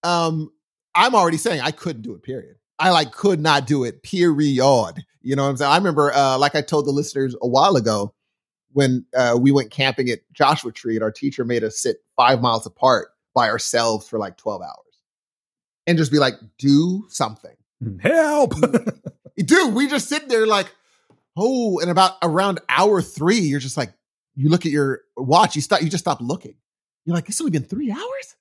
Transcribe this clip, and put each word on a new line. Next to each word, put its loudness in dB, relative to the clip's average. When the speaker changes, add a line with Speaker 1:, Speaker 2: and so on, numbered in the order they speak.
Speaker 1:
um, -2
I'm 2
already 2
saying -2
I -2
couldn't -10
do -12
it, -20
period. -12
I, 2
like, 2
could 0
not 2
do 0
it, -8
period. 2
You -4
know -2
what 0
I'm -4
saying? 0
I 6
remember, 2
uh, 2
like 2
I 0
told -2
the -2
listeners -4
a -4
while 4
ago, 0
when, 0
uh, 2
we 6
went 2
camping -2
at -4
Joshua 0
Tree -6
and -2
our -2
teacher -6
made -2
us -6
sit -4
five 4
miles 0
apart 0
by 2
ourselves -2
for, -6
like, -8
twelve -8
hours -16
and 2
just 0
be 4
like, 2
"Do 2
something." -8
Speaker 2:
Help. 2
<laughs> -20
Speaker 1:
Dude, 2
we 0
just -4
sit -6
there 2
like, 0
oh, 0
and -2
about 4
around 0
hour 4
three, 0
you're -2
just -10
like, -6
you 0
look 2
at -2
your -2
watch, 2
you -4
stop, -2
you -2
just -6
stop -4
looking. -8
You're -2
like, -6
"It's -6
only -4
been -2
three -6
hours?" -8